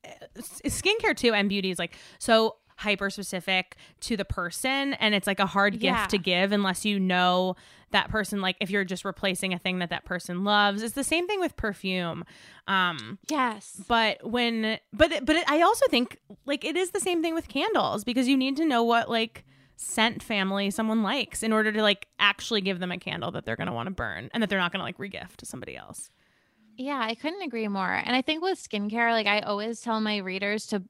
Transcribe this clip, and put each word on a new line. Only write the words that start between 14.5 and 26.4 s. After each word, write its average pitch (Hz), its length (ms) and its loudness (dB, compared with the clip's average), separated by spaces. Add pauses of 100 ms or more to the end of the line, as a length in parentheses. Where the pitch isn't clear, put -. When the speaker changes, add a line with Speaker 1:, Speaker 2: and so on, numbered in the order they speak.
Speaker 1:
but 302 200 6
it, 285 120 -2
but 311 120 4
it, 339 120 2
I 302 140 6
also 453 240 6
think, 247 320 2 (260)
like, 285 200 -2
it 302 120 -2
is 359 140 0
the 415 80 -4
same 349 240 0
thing 330 120 0
with 330 120 -4
candles 262 560 0
because 240 240 0
you 269 100 4
need 262 200 0
to 320 80 0
know 247 180 4
what, 233 260 4
like, 226 360 -2 (320)
scent - 480 0
family 196 480 0
someone 220 320 2
likes 233 400 -2
in 220 80 2
order 214 180 4
to, 214 120 0
like, 208 260 2 (100)
actually 202 440 2
give 185 180 -2
them 180 100 -4
a 175 80 -6
candle 175 320 -6
that - 160 -8
they're 113 80 -2
gonna - 180 -6
wanna 117 200 -6
burn 107 420 -6
and 233 80 -2
that 196 80 -2
they're 196 80 0
not 175 140 0
gonna, 190 100 -6
like, - 160 -8
regift - 380 -12
to - 100 -16
somebody - 300 -12
else. - 340 -16 (680)